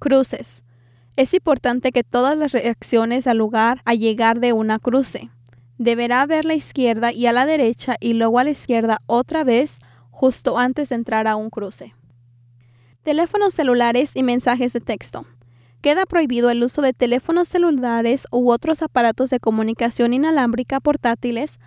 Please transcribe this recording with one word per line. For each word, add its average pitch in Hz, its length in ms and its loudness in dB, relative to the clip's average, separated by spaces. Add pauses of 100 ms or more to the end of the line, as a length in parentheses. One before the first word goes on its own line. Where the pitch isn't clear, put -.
Cruces. - 640 0 (500)
Es 262 180 0
importante 254 600 0
que 247 100 0
todas 262 340 0
las 302 140 -2
reacciones 233 760 0
al 233 100 2
lugar 220 460 0
a 233 100 0
llegar 226 460 0
de 240 120 2
una 220 280 0
cruce. 254 500 -2 (480)
Deberá 240 480 0
ver 311 180 0
la 320 100 0
izquierda 240 580 0
y 240 140 -2
a 233 60 4
la 247 140 2
derecha 262 540 0
y 233 140 0
luego 226 260 2
a 262 40 2
la 294 60 0
izquierda 226 560 -2
otra 254 380 0
vez, 254 340 0 (320)
justo 247 480 0
antes 262 300 -2
de 240 80 -4
entrar 220 320 -2
a 214 80 0
un 220 140 -8
cruce. 208 440 -12 (1120)
Teléfonos 339 500 0
celulares 247 600 2
y 262 80 0
mensajes 247 480 0
de 240 80 -4
texto. - 440 -8 (560)
Queda 311 240 2
prohibido 240 460 0
el 240 120 0
uso 247 200 0
de 262 100 2
teléfonos 269 560 0
celulares 247 840 0
u 247 200 2
otros 311 320 0
aparatos 247 480 0
de 247 100 0
comunicación 226 720 0
inalámbrica 262 640 0
portátiles 247 880 -2